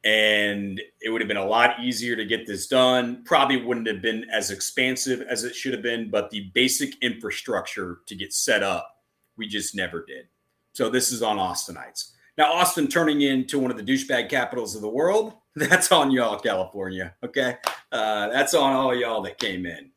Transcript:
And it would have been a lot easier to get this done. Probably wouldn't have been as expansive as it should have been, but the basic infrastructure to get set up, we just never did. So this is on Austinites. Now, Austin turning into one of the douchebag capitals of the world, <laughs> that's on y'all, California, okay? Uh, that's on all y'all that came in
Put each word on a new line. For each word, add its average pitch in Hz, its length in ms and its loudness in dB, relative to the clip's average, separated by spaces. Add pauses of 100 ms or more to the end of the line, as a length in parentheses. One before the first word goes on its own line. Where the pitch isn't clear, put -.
And 104 760 4 (200)
it 113 100 -4
would 117 100 0
have 143 60 0
been 104 100 -2
a 98 80 0
lot 120 360 4
easier 120 340 -2
to 110 100 -4
get 113 220 -2
this 101 220 -6
done. 127 560 4
Probably 135 320 4
wouldn't 117 320 -2
have 101 120 -4
been 110 300 -4
as 104 220 -2
expansive 127 720 -2
as 113 200 -4
it 123 140 -8
should 135 160 -4
have 110 100 -6
been, 117 280 -4
but 104 200 0
the 98 240 -10
basic 131 480 0
infrastructure 107 1040 -6
to - 80 -12
get 92 180 -10
set 107 300 2
up, 92 400 -4 (340)
we 110 120 -10
just 101 260 -6
never 85 300 -6
did. 65 240 -18 (460)
So 120 140 0
this 123 220 2
is 117 140 -2
on 107 140 2
Austinites. 85 720 -6 (260)
Now, 151 140 4
Austin 170 340 2
turning 151 360 2
into 135 360 2
one 127 140 0
of 113 40 -4
the 107 60 -10
douchebag 131 460 0
capitals 120 480 -2
of 107 60 -8
the 107 60 -4
world, 185 460 2 (100)
<laughs> - 120 -20
that's 156 340 4
on 147 220 6
y'all, 113 260 2
California, 92 840 -4
okay? 123 320 -2 (340)
Uh, 107 380 0
that's 139 260 2
on 135 200 4
all 131 200 2
y'all 117 280 -2
that 92 160 -10
came 92 280 -4
in 80 300 -12